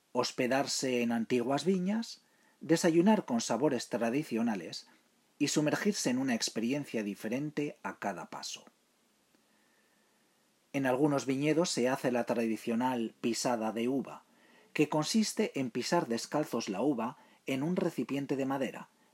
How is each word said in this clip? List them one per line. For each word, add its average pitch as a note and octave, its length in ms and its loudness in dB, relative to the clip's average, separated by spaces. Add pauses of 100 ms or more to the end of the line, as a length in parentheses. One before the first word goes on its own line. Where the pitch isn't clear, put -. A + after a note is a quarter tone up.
(120)
hospedarse B2+ 880 0
en A#2 100 2
antiguas A#2+ 520 0
viñas, G3 580 -2 (380)
desayunar E3+ 640 4
con A#2+ 160 0
sabores B2 480 0
tradicionales A2+ 960 -2 (520)
y C#3+ 100 2
sumergirse D3+ 600 0
en B2+ 80 0
una C3 160 0
experiencia A#2+ 680 -2
diferente C3 800 -6
a G2 160 -8
cada G2+ 300 -8
paso. - 360 -12 (2000)
En C3+ 140 0
algunos C3+ 400 4
viñedos D3 440 2
se A#2+ 180 2
hace C3 240 0
la A#2+ 120 2
tradicional A#2 960 0
pisada A2+ 520 0
de A#2 160 -2
uva, B2+ 360 -4 (480)
que D3+ 160 2
consiste G3+ 680 0
en C3 120 -2
pisar D3+ 380 0
descalzos A#2 600 -4
la G2 140 -4
uva B2 360 -2 (280)
en C3 160 -2
un F3 140 0
recipiente C#3+ 600 -2
de C3 100 0
madera C3+ 420 -4 (260)